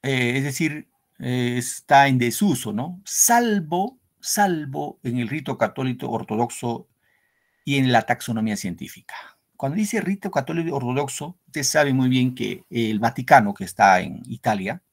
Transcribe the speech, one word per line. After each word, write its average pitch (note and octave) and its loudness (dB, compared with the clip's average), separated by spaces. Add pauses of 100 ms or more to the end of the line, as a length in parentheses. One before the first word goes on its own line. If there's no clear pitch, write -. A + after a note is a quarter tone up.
Eh, B2+ 0
es C3+ 0
decir, D3+ -2 (320)
eh, B2 -2
está C#3 4
en C3 4
desuso, A#2+ 0
¿no? E3+ -6
Salvo, G#3 0 (200)
salvo D3+ -2
en B2 -2
el A#2 -2
rito C#3 -6
católico B2+ -2
ortodoxo A#2 -4 (760)
y C#3 0
en C3 4
la A2+ 6
taxonomía A2 -2
científica. - -10 (400)
Cuando C#3 -4
dice G#3+ -2
rito G3 -4
católico D#3+ -4
ortodoxo, C#3 -4
usted - -8
sabe C#3+ 2
muy C3 4
bien B2+ 2
que G#2+ -6
el A2 0
Vaticano, A#2 4
que - -8
está F#2+ 4
en - -10
Italia A2 -4 (100)